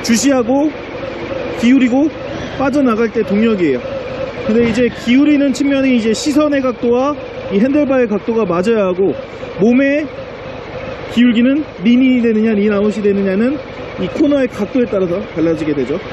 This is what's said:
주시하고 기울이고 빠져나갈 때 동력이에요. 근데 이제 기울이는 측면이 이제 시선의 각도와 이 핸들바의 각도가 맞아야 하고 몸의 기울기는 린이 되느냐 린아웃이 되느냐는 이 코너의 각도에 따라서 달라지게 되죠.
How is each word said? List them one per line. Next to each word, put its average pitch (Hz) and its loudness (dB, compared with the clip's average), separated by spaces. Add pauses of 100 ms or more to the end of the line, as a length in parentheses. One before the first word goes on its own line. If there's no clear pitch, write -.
주시하고 254 2 (880)
기울이고 262 4 (500)
빠져나갈 247 2
때 233 -2
동력이에요. 196 2 (680)
근데 233 2
이제 233 2 (160)
기울이는 277 4
측면이 269 2
이제 220 2
시선의 285 2
각도와 254 0 (380)
이 196 2
핸들바의 269 2
각도가 220 0
맞아야 190 2
하고 180 0 (460)
몸의 277 4 (1080)
기울기는 247 0 (200)
린이 247 4
되느냐 226 0
린아웃이 208 0
되느냐는 202 0 (420)
이 185 -4
코너의 285 2
각도에 226 -2
따라서 185 -2 (160)
달라지게 160 0
되죠. 139 -2 (140)